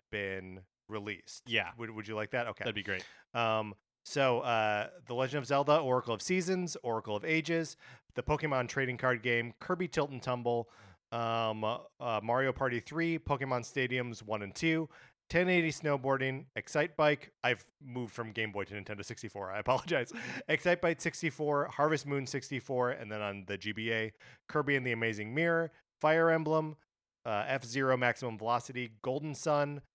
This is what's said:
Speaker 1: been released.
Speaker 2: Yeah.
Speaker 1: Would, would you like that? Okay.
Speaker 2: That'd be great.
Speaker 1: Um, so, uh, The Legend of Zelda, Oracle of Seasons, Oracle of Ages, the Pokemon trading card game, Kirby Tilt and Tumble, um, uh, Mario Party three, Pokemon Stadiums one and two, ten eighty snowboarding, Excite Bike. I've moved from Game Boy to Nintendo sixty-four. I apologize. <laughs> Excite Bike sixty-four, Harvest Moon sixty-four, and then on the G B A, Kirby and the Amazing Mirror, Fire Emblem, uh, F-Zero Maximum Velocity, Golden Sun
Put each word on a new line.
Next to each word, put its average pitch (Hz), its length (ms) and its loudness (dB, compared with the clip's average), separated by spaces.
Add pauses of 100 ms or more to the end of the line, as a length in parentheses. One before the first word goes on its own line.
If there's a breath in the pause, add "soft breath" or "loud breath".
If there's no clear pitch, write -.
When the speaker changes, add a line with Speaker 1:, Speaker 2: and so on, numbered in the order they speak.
(120)
Speaker 1:
been 95 480 -4 (280)
released. 104 600 -8
Speaker 2:
Yeah. 107 220 0 (100)
Speaker 1:
Would, 113 100 -8
would 110 180 -10
you 110 60 -8
like 107 160 -4
that? 120 160 0
Okay. 107 180 -8
Speaker 2:
That'd 110 120 -2
be 101 80 -4
great. 92 200 -4 (300 loud breath)
Speaker 1:
Um, 110 400 0 (320)
so, 131 360 2
uh, 110 480 2 (180)
The 120 80 -4
Legend 131 240 0
of 123 80 -8
Zelda, 143 300 6
Oracle 127 360 2
of 104 80 -4
Seasons, 180 640 0
Oracle 110 320 -2
of 104 100 -4
Ages, 165 500 0 (380 loud breath)
the 123 80 -4
Pokemon 147 460 0
trading 127 300 -2
card 123 260 2
game, 120 360 0
Kirby 180 280 -2
Tilt 143 240 0
and 127 100 -8
Tumble, 120 480 0 (420 loud breath)
um, 113 520 0
uh, 113 580 -2
Mario 123 320 2
Party 123 260 0
three, 165 380 -2
Pokemon 135 440 -2
Stadiums 123 600 -2
one 107 220 -2
and 98 100 -8
two, 160 360 2 (400 loud breath)
ten 180 180 4
eighty 175 240 4
snowboarding, 135 760 0 (100)
Excite 147 420 -2
Bike. 147 340 4 (120)
I've 120 200 2 (180)
moved 123 320 -6
from 113 200 -6
Game 107 180 -2
Boy 98 140 -4
to 92 100 -14
Nintendo 101 300 -8
sixty-four. 101 460 -8
I 101 80 -4
apologize. 127 520 0 (180)
<laughs> - 200 -10
Excite 175 320 2
Bike 165 180 0
sixty-four, 151 720 -2
Harvest 147 340 2
Moon 139 220 -2
sixty-four, 127 640 -2
and 117 200 -8
then 107 100 -4
on 101 260 -4
the 101 100 -4
G 101 140 -6
B 110 200 -2
A, 110 200 0 (380 loud breath)
Kirby 143 260 2
and 127 100 2
the 127 60 0
Amazing 113 420 -2
Mirror, 165 380 2 (300 soft breath)
Fire 165 280 6
Emblem, 156 460 2 (500)
uh, 107 220 -2
F-Zero 131 480 2
Maximum 123 420 0
Velocity, 117 540 -2 (100)
Golden 147 320 -2
Sun 147 480 0 (140)